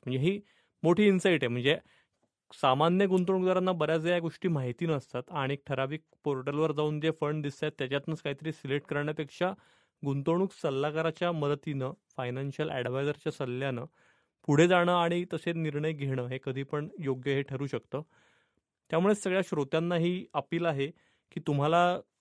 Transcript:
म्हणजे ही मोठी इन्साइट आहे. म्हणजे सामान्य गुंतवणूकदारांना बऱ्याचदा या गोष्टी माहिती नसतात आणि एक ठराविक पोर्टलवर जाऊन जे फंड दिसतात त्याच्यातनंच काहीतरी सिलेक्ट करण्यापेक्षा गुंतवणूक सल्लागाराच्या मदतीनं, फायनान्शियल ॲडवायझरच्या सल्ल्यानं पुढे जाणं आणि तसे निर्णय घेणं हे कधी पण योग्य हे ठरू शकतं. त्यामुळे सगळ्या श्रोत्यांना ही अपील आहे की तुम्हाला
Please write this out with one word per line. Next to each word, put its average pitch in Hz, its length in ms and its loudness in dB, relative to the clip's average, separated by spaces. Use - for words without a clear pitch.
म्हणजे 127 140 -4
ही 196 220 0
मोठी 180 240 6
इन्साइट 185 360 4
आहे. 123 40 0
म्हणजे 123 300 2
सामान्य 160 520 4
गुंतवणूकदारांना 185 680 2
बऱ्याचदा 160 380 0
या 175 100 2
गोष्टी 170 280 -4
माहिती 139 380 -2
नसतात 139 460 -4
आणि 139 220 -2
एक 139 140 -6
ठराविक 139 340 -4
पोर्टलवर 143 480 -2
जाऊन 151 280 -2
जे 160 120 2
फंड 151 220 -2
दिसतात 147 360 -6
त्याच्यातनंच 143 420 -4
काहीतरी 147 300 -6
सिलेक्ट 143 360 -6
करण्यापेक्षा 151 640 -2
गुंतवणूक 165 460 0
सल्लागाराच्या 156 680 0
मदतीनं, 143 600 -2
फायनान्शियल 135 520 -4
ॲडवायझरच्या 139 600 -2
सल्ल्यानं 127 520 -4
पुढे 156 200 8
जाणं 175 240 6
आणि 175 420 2
तसे 170 200 -2
निर्णय 156 380 -2
घेणं 135 360 -4
हे 131 160 -6
कधी 135 200 -4
पण 147 240 -4
योग्य 135 340 -2
हे 139 80 0
ठरू 139 260 -6
शकतं. 131 340 -6
त्यामुळे 185 260 2
सगळ्या 190 260 0
श्रोत्यांना 165 540 -2
ही 175 380 0
अपील 165 320 -2
आहे 143 220 0
की - 80 -8
तुम्हाला 165 600 2